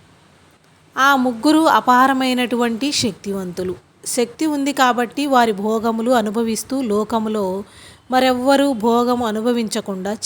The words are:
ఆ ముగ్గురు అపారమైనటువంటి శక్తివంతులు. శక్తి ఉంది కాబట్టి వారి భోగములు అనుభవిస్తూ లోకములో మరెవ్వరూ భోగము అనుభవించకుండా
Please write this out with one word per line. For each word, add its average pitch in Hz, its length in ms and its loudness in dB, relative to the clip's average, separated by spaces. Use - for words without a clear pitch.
ఆ 277 180 4
ముగ్గురు 254 420 2
అపారమైనటువంటి 247 1300 2
శక్తివంతులు. 185 920 -6
శక్తి 240 400 -2
ఉంది 285 260 0
కాబట్టి 254 540 0
వారి 240 260 2
భోగములు 220 580 -2
అనుభవిస్తూ 226 680 -2
లోకములో 214 840 -4
మరెవ్వరూ 262 640 2
భోగము 240 540 0
అనుభవించకుండా 214 1000 -4